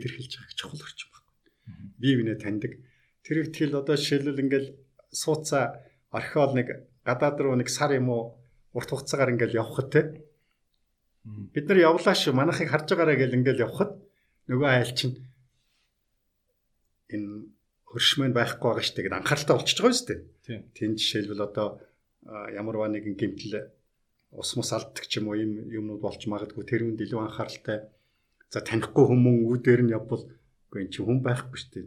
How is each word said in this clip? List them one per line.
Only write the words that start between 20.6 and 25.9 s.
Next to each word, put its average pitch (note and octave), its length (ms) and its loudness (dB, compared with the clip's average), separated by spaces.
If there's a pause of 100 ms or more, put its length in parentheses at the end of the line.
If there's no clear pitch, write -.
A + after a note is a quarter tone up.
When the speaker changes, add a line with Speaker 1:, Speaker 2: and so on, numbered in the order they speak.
Speaker 1:
Тэн A2 240 -4
жишээлбэл G#2 480 -4
одоо, G#2+ 200 -4 (600)
а, G#2+ 240 -14
ямар G#2+ 300 -8
ба G#2+ 80 -2
нэгэн G#2 260 -6
гэмтэл G2+ 400 -4 (760)
ус - 240 -8
мус A2+ 160 -4
алддаг - 320 -8
ч - 160 -4
юм G#2+ 80 -4
уу, G#2+ 80 -4
ийм G#2+ 320 -4
юмнууд G#2+ 320 -8